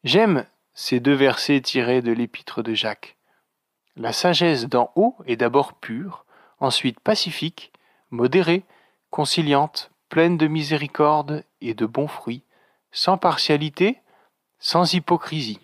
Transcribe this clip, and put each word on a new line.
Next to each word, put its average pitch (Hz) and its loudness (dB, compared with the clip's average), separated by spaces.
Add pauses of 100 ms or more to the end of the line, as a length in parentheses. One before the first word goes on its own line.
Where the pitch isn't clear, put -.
J'aime 165 2 (300)
ces - -2
deux 139 2
versets 135 2
tirés 127 0
de 117 0
l'épître 117 -6
de 113 -4
Jacques. - -8 (800)
La 113 -6
sagesse 165 0
d'en 123 0
haut 220 2 (100)
est 120 -2
d'abord 123 0
pure, 139 -12 (340)
ensuite 127 -2
pacifique, - -4 (380)
modérée, 165 2 (460)
conciliante, 147 0 (200)
pleine 165 4
de 156 2
miséricorde 151 0 (180)
et 117 -6
de 110 -2
bons 139 -4
fruits, - -10 (480)
sans - 2
partialité, 165 0 (640)
sans 175 0
hypocrisie. 156 -2